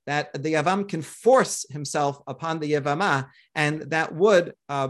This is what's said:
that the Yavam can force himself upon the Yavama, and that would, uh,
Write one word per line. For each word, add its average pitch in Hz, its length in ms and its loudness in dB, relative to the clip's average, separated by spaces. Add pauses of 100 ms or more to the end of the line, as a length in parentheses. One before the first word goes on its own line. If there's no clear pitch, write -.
that 143 260 -4
the 156 200 -4
Yavam 180 340 0
can 160 160 -6
force - 640 2
himself 143 560 -4
upon 160 340 -6
the 151 120 -4
Yavama, 143 560 0 (260)
and 156 280 -2 (100)
that 160 240 -2
would, 175 400 4 (120)
uh, 139 220 -2